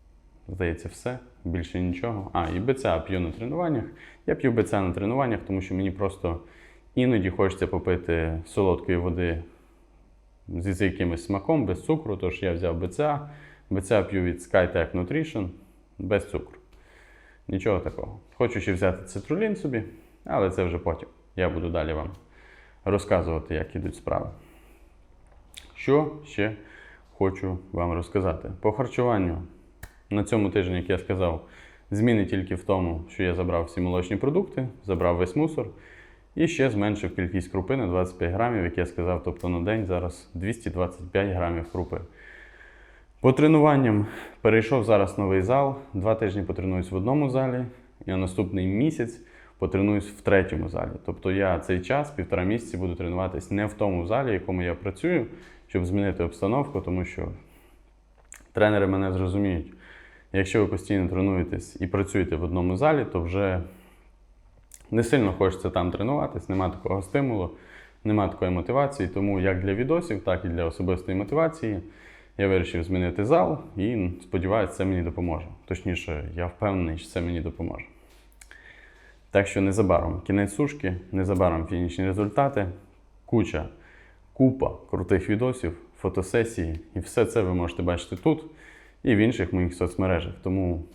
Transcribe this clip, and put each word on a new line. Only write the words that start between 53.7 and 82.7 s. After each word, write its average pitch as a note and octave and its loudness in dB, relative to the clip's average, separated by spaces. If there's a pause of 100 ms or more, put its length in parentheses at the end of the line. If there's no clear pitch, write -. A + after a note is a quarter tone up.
тому F#2 0
залі, B2 0
в G#2+ 2
якому F#2 -2
я F2 -2
працюю, C3+ 0 (420)
щоб F2+ 0
змінити F#2 0
обстановку, G2+ 0
тому F2+ -2
що E2+ -8 (1300)
тренери G#2 4
мене F#2+ 2
зрозуміють. F#2 0 (600)
Якщо F#2+ 2
ви G2+ 4
постійно F#2 0
тренуєтесь F#2 -2
і F#2+ -2
працюєте F#2+ 0
в E2 -2
одному F2+ 0
залі, C#3+ 2
то F2+ 0
вже F#2 0 (1300)
не A2+ 2
сильно A2+ 4
хочеться F#2 2
там F2 0
тренуватись, C3+ -4
нема F#2 0
такого G2 -4
стимулу, A2 -2 (520)
нема G#2 4
такої F2+ -2
мотивації. A#2+ 0
Тому G2 0
як F#2 2
для G2 0
відосів, C3 0
так F2+ 0
і - -4
для E2+ 0
особистої F2+ -2
мотивації A2+ -2 (580)
я G2 4
вирішив F2 2
змінити F#2 0
зал D#3+ 4 (200)
і, G2+ 0 (120)
сподіваюсь, F#2+ 0
це F#2+ -2
мені F#2 0
допоможе. E2+ -4 (200)
Точніше, E2+ -6
я E2+ -4
впевнений, F2 -2
що - -14
це F2+ -4
мені F2 -2
допоможе. - -8 (1500)
Так G2 4
що - 0
незабаром F#2 4
кінець G2+ 2
сушки, G2+ -2 (140)
незабаром F2+ 2
фінішні F2 -2
результати, G#2 2 (600)